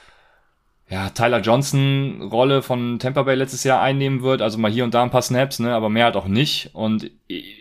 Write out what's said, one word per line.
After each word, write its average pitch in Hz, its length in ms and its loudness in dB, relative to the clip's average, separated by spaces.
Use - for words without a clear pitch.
ja, 95 200 -6
Tyler - 300 2
Johnson 139 840 0
Rolle 127 400 2
von 120 380 -4
Tampa 135 240 -2
Bay 131 140 0
letztes 131 260 -4
Jahr 131 180 2
einnehmen 135 420 0
wird, 131 180 2
also 110 160 -2
mal 110 120 0
hier 117 140 0
und 113 100 -2
da 117 80 4
ein 123 80 0
paar 127 120 2
Snaps, 131 380 -2
ne, 120 140 -2
aber 110 140 0
mehr 110 160 2
halt 113 140 2
auch 90 100 -4
nicht. 120 460 -2
Und 110 320 -4
i-, 98 320 -12